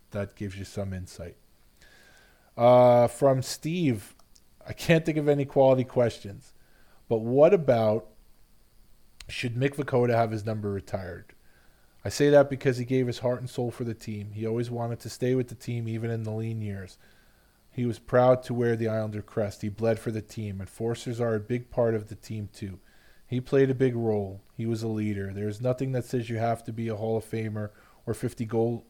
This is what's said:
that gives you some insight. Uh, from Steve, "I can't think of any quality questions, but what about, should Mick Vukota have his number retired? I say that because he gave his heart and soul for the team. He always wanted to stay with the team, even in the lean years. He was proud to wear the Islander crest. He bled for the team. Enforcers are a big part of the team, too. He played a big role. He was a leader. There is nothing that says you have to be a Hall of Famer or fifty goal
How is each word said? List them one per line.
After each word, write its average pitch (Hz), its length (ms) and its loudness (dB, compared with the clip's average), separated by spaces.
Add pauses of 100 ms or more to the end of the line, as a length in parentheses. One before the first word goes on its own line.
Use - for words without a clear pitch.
(100)
that 101 260 -8
gives 101 220 -10
you 95 80 -10
some 98 260 -8
insight. 90 440 -12 (1200)
Uh, 120 500 8
from 135 340 2
Steve, 151 760 -2 (500)
"I - 60 -12
can't 160 340 2
think 156 120 -2
of 147 100 0
any 143 160 4
quality 131 400 4
questions, 113 680 -4 (560)
but 113 100 0
what 135 340 6
about, 113 540 2 (1200)
should 120 280 -8
Mick 139 200 0
Vukota 123 400 2
have 113 160 2
his 104 140 -6
number 104 260 -4
retired? 95 640 -8 (720)
I - 20 -2
say 143 220 4
that 143 200 8
because 127 280 0
he 123 80 -4
gave 127 220 0
his 117 120 -6
heart 123 220 -2
and 127 80 -10
soul 120 220 -4
for - 120 -10
the 113 100 -6
team. 104 380 -10
He 110 160 -6
always 117 240 -2
wanted 117 300 -6
to 113 80 -12
stay 127 260 0
with 127 140 0
the 110 60 -12
team, 117 340 -6
even 113 200 -4
in 113 140 -4
the 110 80 -6
lean 110 300 -6
years. 98 360 -10 (760)
He 123 140 -4
was 113 140 -2
proud 127 440 4
to 123 100 -6
wear 117 240 0
the 113 100 -2
Islander 107 340 -4
crest. 104 400 -6
He 107 60 -4
bled 110 320 0
for 117 120 -6
the 107 100 -6
team. 104 400 -10
Enforcers 117 580 -6
are 117 160 0
a 104 60 -2
big 123 280 -6
part 117 240 2
of 107 140 -4
the 98 80 -12
team, 107 380 -10
too. 95 260 -12 (480)
He 127 140 -2
played 135 280 4
a 131 60 0
big 127 220 2
role. 104 440 -2 (140)
He 113 100 -6
was 113 160 -2
a 113 60 -4
leader. 104 460 -4
There 104 160 -4
is 104 100 -10
nothing 127 320 -2
that 123 140 -4
says 117 240 -4
you 117 80 -4
have 117 260 -2
to 117 80 -10
be 113 160 -6
a 113 80 -4
Hall 110 220 -2
of - 120 -6
Famer 107 420 -6 (340)
or 117 80 -4
fifty 120 320 -6
goal 117 440 -2